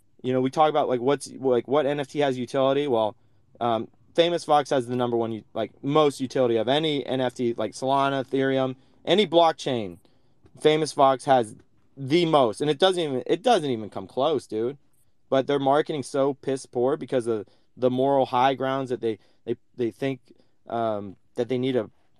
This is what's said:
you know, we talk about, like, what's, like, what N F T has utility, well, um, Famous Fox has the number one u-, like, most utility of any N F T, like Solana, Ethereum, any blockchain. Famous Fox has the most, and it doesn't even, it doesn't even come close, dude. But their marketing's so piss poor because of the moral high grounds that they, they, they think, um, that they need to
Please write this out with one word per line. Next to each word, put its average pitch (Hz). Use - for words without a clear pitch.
you 127
know, 131
we 131
talk 156
about, 147
like, 123
what's, 139
like, 123
what 139
N 147
F 135
T 156
has 139
utility, 135
well, 113
um, 113
Famous 170
Fox 147
has 131
the 123
number 120
one 113
u-, 110
like, 110
most 147
utility 127
of 107
any 147
N 131
F 127
T, 117
like 107
Solana, 139
Ethereum, 135
any 190
blockchain. 143
Famous 156
Fox 135
has 123
the 143
most, 139
and 147
it 147
doesn't 185
even, 139
it 170
doesn't 190
even 110
come 95
close, 139
dude. 117
But 131
their 143
marketing's 143
so 139
piss 135
poor 131
because 127
of 110
the 123
moral 131
high 131
grounds 131
that 117
they, 113
they, 117
they 117
think, 135
um, 107
that 120
they 127
need 127
to 110